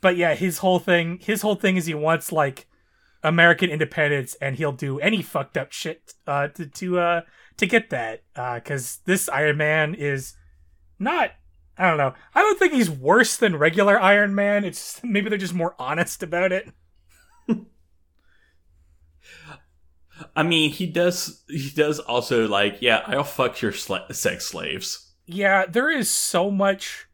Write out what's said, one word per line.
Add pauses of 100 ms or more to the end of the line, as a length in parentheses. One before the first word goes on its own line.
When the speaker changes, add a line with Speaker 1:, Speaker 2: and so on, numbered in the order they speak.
Speaker 1:
but
yeah,
his
whole
thing,
his
whole
thing
is
he
wants,
like, (560)
American
independence,
and
he'll
do
any
fucked
up
shit, (160)
uh,
to,
to,
uh, (360)
to
get
that. (140)
Uh,
'cause
this
Iron
Man
is (680)
not, (440)
I
don't
know. (220)
I
don't
think
he's
worse
than
regular
Iron
Man.
It's (160)
just,
maybe
they're
just
more
honest
about
it. (800)
Speaker 2:
<laughs> (2750)
I
mean,
he
does,
he
does
also,
like,
yeah,
I'll
fuck
your
sla-,
sex
slaves. (140)
Speaker 1:
Yeah,
there
is
so
much